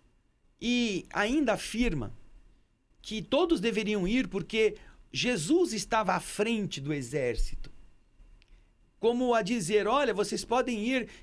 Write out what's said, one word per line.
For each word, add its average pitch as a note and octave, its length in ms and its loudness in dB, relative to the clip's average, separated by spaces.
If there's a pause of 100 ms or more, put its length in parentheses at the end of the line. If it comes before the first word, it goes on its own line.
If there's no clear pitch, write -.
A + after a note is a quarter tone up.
(600)
e A3+ 540 0
ainda A#3 400 2
afirma F#3 580 -2 (920)
que G#3+ 180 -8
todos D#4+ 380 2
deveriam G#3 480 0
ir B3 200 0
porque G#3 500 0 (360)
Jesus A3 600 0
estava G#3+ 400 0
à F3 60 0
frente G#3+ 640 -2
do C#3+ 100 -4
exército. B2+ 800 -2 (1300)
Como A#3+ 360 2
a A3+ 80 2
dizer, G3+ 440 2
"Olha, B3+ 240 2
vocês G3 320 -2
podem A#3+ 400 0
ir, B3 240 0 (160)